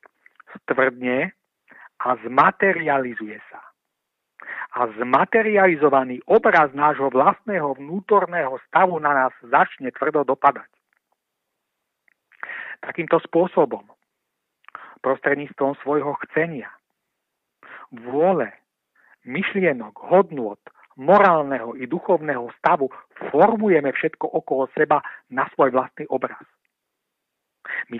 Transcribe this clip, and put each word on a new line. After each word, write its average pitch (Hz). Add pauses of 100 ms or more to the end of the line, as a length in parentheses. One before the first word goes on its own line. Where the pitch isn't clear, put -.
(520)
stvrdne 131 (680)
a 123 (160)
zmaterializuje 135
sa. - (1160)
A 120
zmaterializovaný 143
obraz 180
nášho 143
vlastného 151
vnútorného 170
stavu 180
na 143
nás 123
začne 135
tvrdo 147
dopadať. 135 (2250)
Takýmto 165
spôsobom, 160 (1120)
prostredníctvom 139
svojho 143 (160)
chcenia, 160 (1200)
vôle, 127 (720)
myšlienok, 139 (160)
hodnôt, 156 (400)
morálneho 143
i 127
duchovného 151
stavu 160 (400)
formujeme 180
všetko -
okolo 135
seba 147 (320)
na 135
svoj 135
vlastný 127
obraz. 127 (1400)
My 120